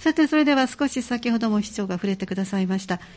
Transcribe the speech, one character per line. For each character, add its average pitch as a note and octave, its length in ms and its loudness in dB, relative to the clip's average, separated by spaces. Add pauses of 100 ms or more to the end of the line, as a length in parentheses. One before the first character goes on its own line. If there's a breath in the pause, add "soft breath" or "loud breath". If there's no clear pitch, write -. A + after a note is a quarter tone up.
さ D#4+ 140 2
て、 D#4 140 4
そ D4+ 80 2
れ D4+ 80 6
で C#4+ 100 4
は C4 140 2
少 - 180 -2
し C4 160 -2
先 A#3+ 280 -4
ほ A#3 100 2
ど A3+ 100 0
も G#3 100 2
市 G3+ 120 -6
長 G3+ 160 -4
が F3+ 80 -2
触 F3+ 100 -4
れ G3 100 0
て G3 80 -6
く F#3+ 120 -6
だ F#3+ 80 -2
さ F#3+ 160 -2
い F#3 80 0
ま F#3+ 100 0
し F#3+ 80 -8
た、 F3 140 -4 (160 loud breath)